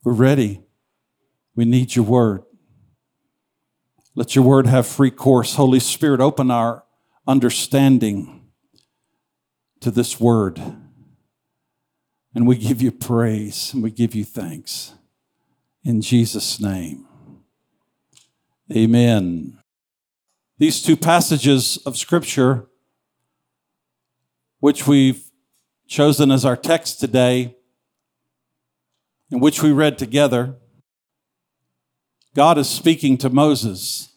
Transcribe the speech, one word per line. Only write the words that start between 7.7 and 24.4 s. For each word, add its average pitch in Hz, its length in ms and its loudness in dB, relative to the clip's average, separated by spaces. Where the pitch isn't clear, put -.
to 127 100 -4
this 117 300 -4
word. 107 560 -2
And 120 120 2
we 123 100 4
give 113 240 -2
you 127 100 0
praise 110 840 -4
and 123 80 -4
we 113 80 -4
give 113 240 -4
you 107 80 -4
thanks. - 680 -14
In 113 180 -2
Jesus' 113 580 -2
name, 92 460 -8
amen. 110 840 0
These 151 240 0
two 160 160 2
passages 143 880 0
of 131 100 -10
Scripture, 131 720 -2